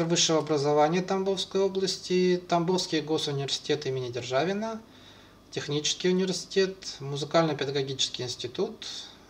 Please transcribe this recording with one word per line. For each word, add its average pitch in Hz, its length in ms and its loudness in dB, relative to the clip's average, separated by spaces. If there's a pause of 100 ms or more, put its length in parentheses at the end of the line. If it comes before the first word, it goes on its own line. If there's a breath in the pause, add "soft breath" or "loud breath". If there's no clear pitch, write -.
высшего 165 380 4
образования 147 600 4
Тамбовской 190 600 -2
области, 185 880 2
Тамбовский 170 540 2
госуниверситет 143 840 -2
имени 131 240 -2
Державина, 170 720 -2 (720 loud breath)
технический 151 560 -2
университет, 185 640 0 (240)
музыкально-педагогический 139 1300 0
институт, 185 600 -6 (460 loud breath)